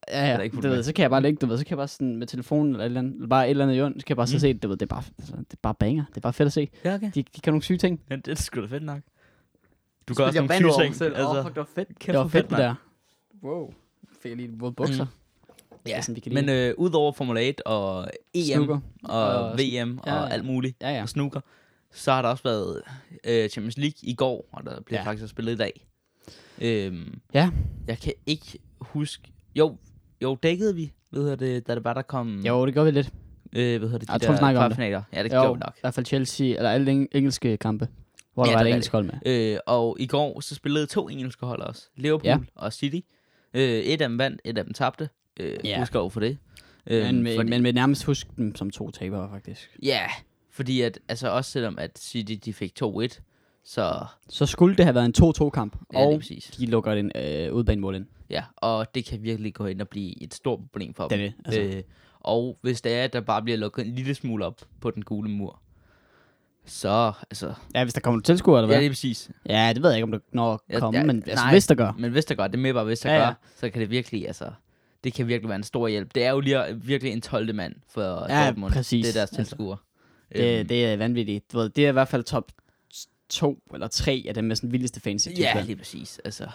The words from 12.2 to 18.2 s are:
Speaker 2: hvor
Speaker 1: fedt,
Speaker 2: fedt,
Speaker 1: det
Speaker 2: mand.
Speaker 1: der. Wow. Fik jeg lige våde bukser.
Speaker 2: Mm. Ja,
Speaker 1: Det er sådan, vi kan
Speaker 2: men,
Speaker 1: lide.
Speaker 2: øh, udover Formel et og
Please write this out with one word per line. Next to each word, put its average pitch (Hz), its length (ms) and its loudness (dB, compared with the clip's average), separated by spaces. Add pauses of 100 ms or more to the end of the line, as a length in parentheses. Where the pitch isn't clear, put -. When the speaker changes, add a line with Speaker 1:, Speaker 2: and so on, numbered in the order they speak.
Speaker 2:
hvor 170 60 0
Speaker 1:
fedt, - 20 -4 (120)
Speaker 2:
fedt, 185 60 -6
Speaker 1:
det 151 80 0
Speaker 2:
mand. 139 40 4 (840)
Speaker 1:
der. 139 40 -10
Wow. 156 260 -8 (480)
Fik 127 80 -12
jeg 117 80 -10
lige 120 160 -10
våde 120 180 -6
bukser. 139 320 -2
Speaker 2:
Mm. 131 60 -6 (600)
Ja, - 200 -14
Speaker 1:
Det 110 60 -4
er 120 40 -6
sådan, 117 140 -6
vi 117 40 -10
kan 131 140 -8
Speaker 2:
men, 139 120 2
Speaker 1:
lide. 127 220 2
Speaker 2:
øh, 120 100 0
udover 156 340 2
Formel 123 260 -4 (120)
et 143 160 -6
og 98 420 -2 (280)